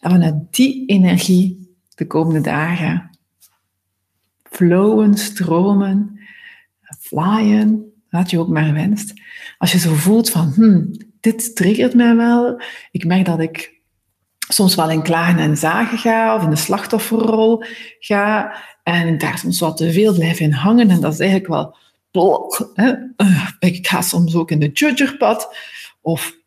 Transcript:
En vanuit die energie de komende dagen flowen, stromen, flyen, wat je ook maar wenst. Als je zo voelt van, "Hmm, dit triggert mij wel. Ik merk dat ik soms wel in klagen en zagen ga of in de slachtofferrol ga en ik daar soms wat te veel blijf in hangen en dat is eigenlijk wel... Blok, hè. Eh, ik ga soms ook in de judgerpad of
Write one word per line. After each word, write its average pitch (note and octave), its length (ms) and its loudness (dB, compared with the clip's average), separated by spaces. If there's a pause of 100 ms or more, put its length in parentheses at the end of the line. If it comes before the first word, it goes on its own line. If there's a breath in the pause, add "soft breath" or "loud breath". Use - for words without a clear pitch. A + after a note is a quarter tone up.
En E3+ 100 -2
vanuit E3 240 2 (140)
die C4 360 -2
energie F#3 880 0 (200)
de D#3 120 -8
komende D#3+ 340 -2
dagen D#3 680 -4 (1300)
flowen, G3+ 720 2
stromen, G3 1000 -2 (800 loud breath)
flyen, G#3+ 840 0 (260)
wat F3+ 200 -2
je F3 100 0
ook E3+ 80 -2
maar D#3 260 0
wenst. F3+ 400 -4 (440 loud breath)
Als - 140 0
je F3+ 80 4
zo E3 140 0
voelt G3 360 2
van, D#3+ 260 0
"Hmm, G3+ 360 4 (280)
dit A3+ 360 -2
triggert A#3 380 0
mij A#3+ 220 6
wel. A#3+ 460 2 (300 loud breath)
Ik F3+ 140 -6
merk F3+ 200 2
dat E3+ 140 -2
ik - 420 -8 (680)
soms - 280 2
wel D#3+ 140 0
in D#3+ 120 -2
klagen E3 380 0
en D3+ 180 0
zagen G#3+ 400 -2
ga A3+ 380 2
of G3+ 80 -2
in D#3+ 60 0
de D3+ 60 0
slachtofferrol A3 1080 0 (360 loud breath)
ga G#3 560 -2 (280 loud breath)
en E3+ 240 -2
ik D#3+ 120 0
daar D#3 180 -4
soms F3+ 220 -6
wat D#3+ 180 -2
te E3 140 -2
veel G3+ 220 2
blijf E3 260 0
in D#3 120 0
hangen G3+ 380 2
en F3+ 120 4
dat D#3 120 -2
is D3+ 60 -10
eigenlijk F#3+ 300 0
wel... D3+ 280 -6 (340 soft breath)
Blok, F#3 600 -2
hè. B3 200 2 (220)
Eh, F#3 340 2 (100)
ik - 280 -2
ga - 140 -2
soms E3+ 340 0
ook E3 160 -2
in D#3 80 0
de D3 100 0
judgerpad B3+ 840 -2 (460 loud breath)
of - 340 -6 (120)